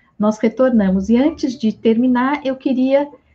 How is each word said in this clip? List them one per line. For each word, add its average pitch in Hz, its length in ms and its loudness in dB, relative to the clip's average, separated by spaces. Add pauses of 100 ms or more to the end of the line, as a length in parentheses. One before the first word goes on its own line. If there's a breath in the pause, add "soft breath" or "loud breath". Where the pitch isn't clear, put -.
(160 soft breath)
nós 214 220 -2
retornamos. 214 680 0
E 226 80 2
antes 285 420 -2
de 220 140 -2
terminar, 254 760 -2
eu 269 80 -4
queria 269 540 0 (260 soft breath)